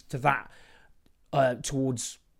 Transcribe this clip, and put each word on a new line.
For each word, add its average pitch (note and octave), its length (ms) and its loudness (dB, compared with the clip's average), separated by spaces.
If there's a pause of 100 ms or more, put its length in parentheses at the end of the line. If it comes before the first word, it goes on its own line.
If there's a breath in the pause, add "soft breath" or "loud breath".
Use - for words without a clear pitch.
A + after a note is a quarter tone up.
to C3+ 100 -6
that, C3 320 0 (800 soft breath)
uh, C3 240 4
towards C3 640 -2 (220)